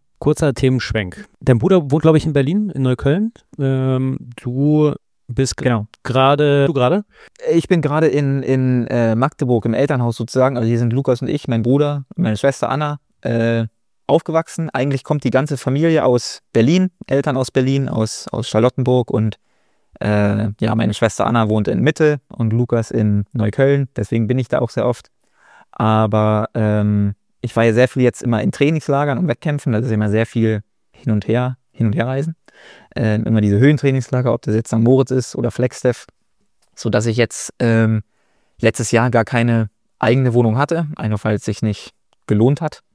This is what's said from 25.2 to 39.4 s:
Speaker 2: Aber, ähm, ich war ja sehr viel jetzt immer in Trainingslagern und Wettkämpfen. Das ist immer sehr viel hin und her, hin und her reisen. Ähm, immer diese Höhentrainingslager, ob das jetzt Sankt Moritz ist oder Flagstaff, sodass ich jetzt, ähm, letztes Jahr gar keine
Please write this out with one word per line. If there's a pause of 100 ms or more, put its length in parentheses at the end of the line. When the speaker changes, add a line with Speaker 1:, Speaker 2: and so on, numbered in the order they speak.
Speaker 2:
Aber,
ähm, (280)
ich
war
ja
sehr
viel
jetzt
immer
in
Trainingslagern
und
Wettkämpfen.
Das
ist
immer
sehr
viel (300)
hin
und
her, (120)
hin
und
her
reisen. (640)
Ähm,
immer
diese
Höhentrainingslager,
ob
das
jetzt
Sankt
Moritz
ist
oder
Flagstaff, (680)
sodass
ich
jetzt,
ähm, (580)
letztes
Jahr
gar
keine (300)